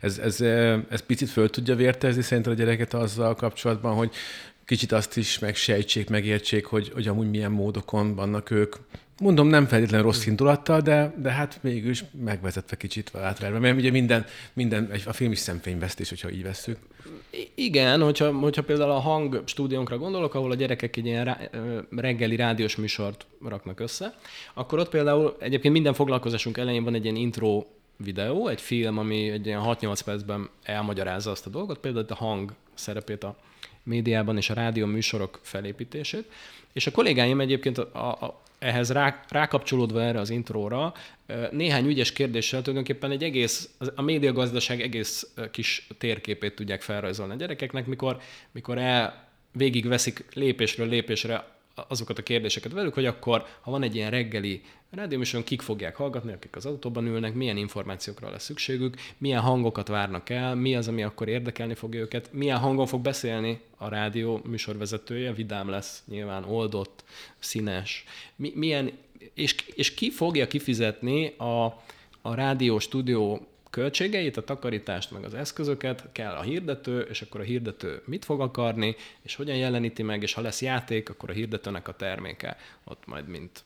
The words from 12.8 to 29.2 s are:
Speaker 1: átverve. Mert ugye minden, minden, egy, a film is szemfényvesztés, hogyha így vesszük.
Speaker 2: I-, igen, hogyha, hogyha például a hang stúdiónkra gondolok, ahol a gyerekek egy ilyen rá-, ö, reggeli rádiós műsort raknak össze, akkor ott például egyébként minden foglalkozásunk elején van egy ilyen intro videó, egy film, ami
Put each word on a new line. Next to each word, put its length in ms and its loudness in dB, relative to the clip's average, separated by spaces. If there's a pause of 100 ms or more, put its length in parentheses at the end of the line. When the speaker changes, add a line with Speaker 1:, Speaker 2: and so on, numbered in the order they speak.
Speaker 1:
átverve. 440 -2
Mert 180 6
ugye 140 6
minden, 340 6 (280)
minden, 380 0
egy, 140 -4
a 80 -4
film 180 2
is 80 0
szemfényvesztés, 680 -4
hogyha 200 -8
így 140 -6
vesszük. 340 -6 (520)
Speaker 2:
I-, 260 -8
igen, 460 6
hogyha, 300 6
hogyha 320 2
például 280 4
a 80 4
hang 460 2
stúdiónkra 520 -2
gondolok, 380 -2
ahol 160 0
a 40 2
gyerekek 420 -2
egy 80 -4
ilyen 200 0
rá-, 260 -4
ö, 280 -6 (160)
reggeli 400 2
rádiós 400 2
műsort 500 -4 (200)
raknak 340 -8
össze, 340 -6 (400)
akkor 260 -2
ott 100 2
például 500 4
egyébként 340 4
minden 200 6
foglalkozásunk 640 0
elején 260 0
van 120 0
egy 80 0
ilyen 120 0
intro 500 2 (320)
videó, 500 -2
egy 140 -4
film, 360 0
ami 320 0